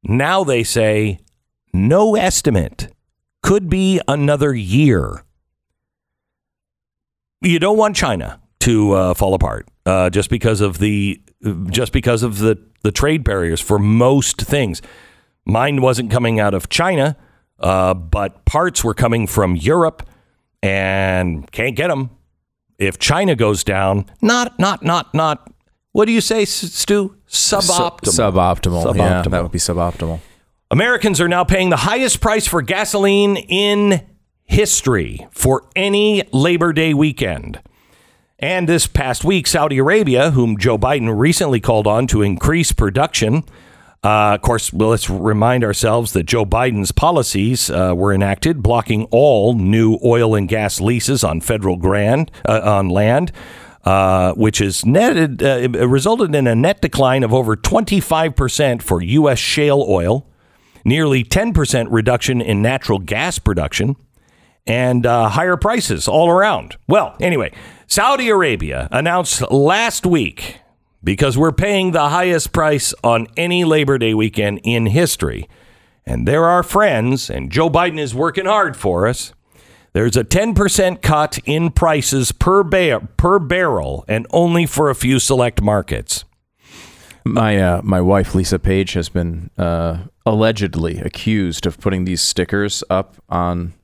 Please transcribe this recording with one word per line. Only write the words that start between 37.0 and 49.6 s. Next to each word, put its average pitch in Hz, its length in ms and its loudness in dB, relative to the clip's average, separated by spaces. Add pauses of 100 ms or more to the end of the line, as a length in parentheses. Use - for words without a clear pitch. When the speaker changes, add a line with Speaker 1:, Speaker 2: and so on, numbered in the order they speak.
Speaker 1:
And 175 320 -2
this 165 180 2
past 131 360 -4
week, 175 240 0
Saudi 147 320 0
Arabia, 151 520 2
whom 117 260 0
Joe 113 200 0
Biden 117 400 0
recently 139 420 2
called 107 280 0
on 117 200 2
to 110 140 2
increase 143 500 0
production, 117 720 0 (580)
uh, 104 340 2
of 104 60 -8
course, 117 300 -2
well, 110 200 2
let's - 180 0
remind 107 520 2
ourselves 110 520 0
that 87 100 0
Joe 113 220 0
Biden's 107 480 0
policies, 127 760 0
uh, 90 240 0
were 98 200 2
enacted, 101 500 0
blocking 110 480 0
all 120 440 4
new 110 500 2